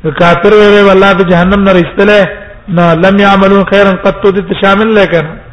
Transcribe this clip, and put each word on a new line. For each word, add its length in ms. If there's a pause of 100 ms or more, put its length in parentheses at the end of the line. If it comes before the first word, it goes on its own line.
که 80
کافر 420
وی، 200
وی، 160
الله 240
د 80 (100)
جهنم 320
نه 80
رایستلی، 500 (460)
نه، 260
لم 260
یعملون 520
خیرا 200
قط 340
دې 240
ته 120
شامل 340
دی 120
که 140
نه؟ 120 (200)